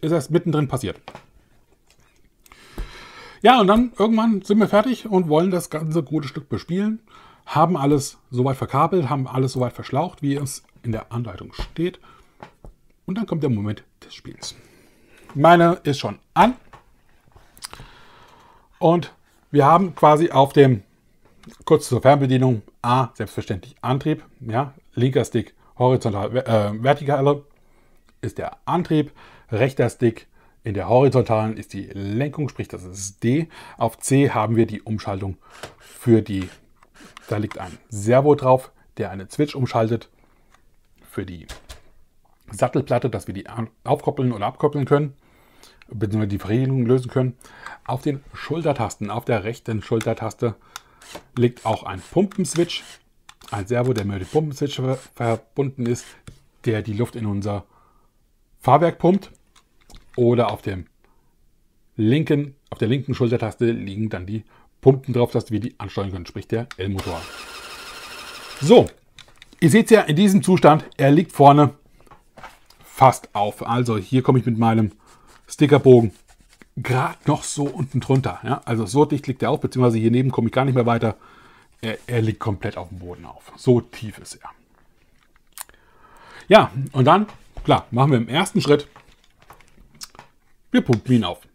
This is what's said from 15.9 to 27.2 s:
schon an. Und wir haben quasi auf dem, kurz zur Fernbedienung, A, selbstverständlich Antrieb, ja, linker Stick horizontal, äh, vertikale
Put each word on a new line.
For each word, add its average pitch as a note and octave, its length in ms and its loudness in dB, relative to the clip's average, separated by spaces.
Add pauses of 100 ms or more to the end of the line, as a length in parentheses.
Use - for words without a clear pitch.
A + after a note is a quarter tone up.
schon G2+ 200 -8 (160)
an. G#3+ 200 2 (2250)
Und E3+ 340 2 (380)
wir C#3+ 160 4
haben E3+ 280 4
quasi D3+ 360 4
auf C#3 220 2
dem, C3 300 6 (840)
kurz D#3 240 2
zur A#2 140 -2
Fernbedienung, C3 600 4 (200)
A, B2 320 0
selbstverständlich - 680 -10
Antrieb, C#3+ 440 -4 (160)
ja, B2 340 -6 (200)
linker B2+ 300 0
Stick - 300 -6 (240)
horizontal, A#2+ 580 0
äh, A2 460 -2
vertikale C#3+ 640 0 (760)